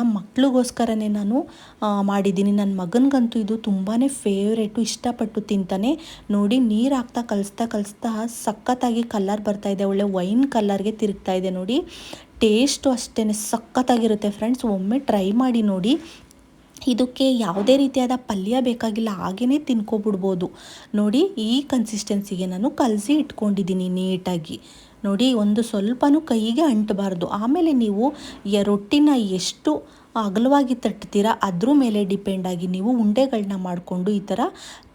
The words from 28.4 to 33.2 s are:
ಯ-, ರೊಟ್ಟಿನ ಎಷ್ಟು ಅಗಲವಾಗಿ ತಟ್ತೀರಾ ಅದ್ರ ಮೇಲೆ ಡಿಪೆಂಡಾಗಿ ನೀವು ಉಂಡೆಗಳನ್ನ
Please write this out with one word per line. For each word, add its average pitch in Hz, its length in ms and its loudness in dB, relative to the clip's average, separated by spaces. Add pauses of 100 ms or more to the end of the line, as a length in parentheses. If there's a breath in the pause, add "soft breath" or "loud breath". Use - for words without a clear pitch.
ಯ-, 202 160 2
ರೊಟ್ಟಿನ 202 540 4
ಎಷ್ಟು 208 640 -2 (340 loud breath)
ಅಗಲವಾಗಿ 240 580 2
ತಟ್ತೀರಾ 208 680 -2
ಅದ್ರ 196 300 0
ಮೇಲೆ 226 320 4
ಡಿಪೆಂಡಾಗಿ 190 640 -2
ನೀವು 190 300 0
ಉಂಡೆಗಳನ್ನ 214 600 2